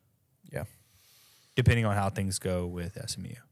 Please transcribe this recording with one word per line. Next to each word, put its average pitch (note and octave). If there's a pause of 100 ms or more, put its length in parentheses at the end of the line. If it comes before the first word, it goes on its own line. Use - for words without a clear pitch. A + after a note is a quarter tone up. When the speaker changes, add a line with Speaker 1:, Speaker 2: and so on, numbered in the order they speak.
(500)
Speaker 1:
Yeah. - (880)
Speaker 2:
Depending A#2+
on G#2
how G2
things F#2+
go F2+
with F2
S -
M F2+
U. - (160)